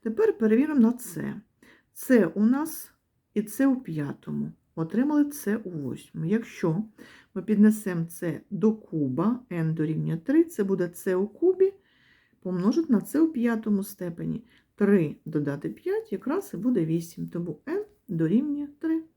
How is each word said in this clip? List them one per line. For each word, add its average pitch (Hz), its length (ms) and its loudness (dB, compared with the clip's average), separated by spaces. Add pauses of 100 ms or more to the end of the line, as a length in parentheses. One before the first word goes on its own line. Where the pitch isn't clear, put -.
Тепер 381 360 0
перевіримо 254 420 4
на 226 120 8
це. 151 500 -8 (520)
Це 220 320 4
у 202 200 0
нас 285 460 -2 (420)
і 214 100 -2
це 269 240 0
у 254 140 2
п'ятому. 147 720 -6 (260)
Отримали 285 480 2
це 226 320 -4
у 190 120 -8
восьмому. 160 580 -6
Якщо 202 560 0 (500)
ми 185 80 -6
піднесемо 208 640 4
це 165 440 -6
до 208 240 2
куба, 165 680 -2 (120)
n 160 220 0
дорівнює 156 440 -2
три, 302 260 2
це 220 200 -2
буде 180 240 0
це 185 280 -4
у 196 120 0
кубі 370 460 2 (680)
помножити 226 520 0
на 190 80 4
це 294 200 -2
у 320 60 4
п'ятому 220 560 -2
степені. 165 600 -8 (320)
Три 196 400 4 (100)
додати 147 440 -4
п'ять 403 420 -6
якраз 320 420 -6
і 170 40 -8
буде 202 280 0
вісім, 170 420 -4
тому 170 380 -8
n 392 180 -4 (240)
дорівнює 269 600 0 (120)
три. 320 240 -2 (140)